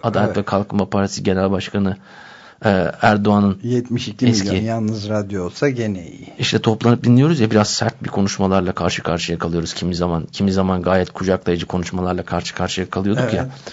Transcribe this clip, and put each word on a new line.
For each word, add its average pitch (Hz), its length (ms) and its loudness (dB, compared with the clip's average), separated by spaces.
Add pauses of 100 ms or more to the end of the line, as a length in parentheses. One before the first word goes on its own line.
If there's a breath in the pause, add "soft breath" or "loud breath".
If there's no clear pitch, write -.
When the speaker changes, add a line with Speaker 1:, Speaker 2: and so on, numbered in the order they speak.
Speaker 1:
Adalet 104 240 2
Speaker 2:
Evet. 101 100 -4
Speaker 1:
ve 101 60 0
Kalkınma 101 480 -2
Partisi 98 320 0
Genel 95 280 2
Başkanı, 98 460 -2 (680 loud breath)
e, 95 280 2 (100)
Erdoğan'ın 104 600 4
Speaker 2:
Yetmiş 120 460 -2
iki 104 160 -4
milyon 117 120 4 (180)
Speaker 1:
eski. - 20 0
Speaker 2:
yalnız 110 520 -2
radyo 101 360 -4
olsa 143 260 -2
gene 107 380 -4
iyi. - 300 -18
Speaker 1:
İşte - 200 0
toplanıp 117 460 2
dinliyoruz 135 360 6
ya, 107 100 2
biraz 107 200 4
sert - 340 -4
bir - 40 -6
konuşmalarla 95 640 0
karşı 85 300 -2
karşıya 85 360 -2
kalıyoruz 85 360 -4
kimi 87 200 -4
zaman. 85 380 -2
Kimi 98 200 0
zaman 92 300 2
gayet 90 280 2
kucaklayıcı 90 560 0
konuşmalarla 90 560 -2
karşı - 320 -6
karşıya 90 360 -4
kalıyorduk 101 340 -2
Speaker 2:
Evet. 110 100 -2
Speaker 1:
ya. 131 140 -2 (240 loud breath)